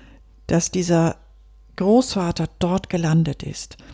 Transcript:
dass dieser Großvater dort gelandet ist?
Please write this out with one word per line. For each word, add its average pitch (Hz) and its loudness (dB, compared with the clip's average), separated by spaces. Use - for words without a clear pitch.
dass 165 0
dieser 175 0
Großvater 185 0
dort 185 0
gelandet 160 0
ist? - -12